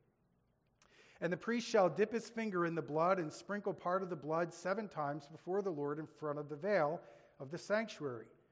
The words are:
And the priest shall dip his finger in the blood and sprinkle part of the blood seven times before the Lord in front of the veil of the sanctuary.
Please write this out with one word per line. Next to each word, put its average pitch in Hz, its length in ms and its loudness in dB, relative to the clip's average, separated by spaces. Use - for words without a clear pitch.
And 170 120 0
the 180 60 0
priest - 300 -2
shall 190 220 6
dip 202 220 2
his 226 180 -4
finger 196 360 0
in 165 100 0
the 160 60 0
blood 156 360 4
and 151 140 -2
sprinkle 202 420 -4
part 185 300 0
of 185 60 -4
the 175 60 -4
blood 160 380 0
seven 196 360 -4
times 151 360 -4
before 175 360 -4
the 190 100 0
Lord 143 260 -2
in 156 80 -6
front 151 320 -6
of 147 120 -6
the 151 60 -8
veil 156 460 2
of 135 100 -8
the 165 80 -6
sanctuary. 151 720 -2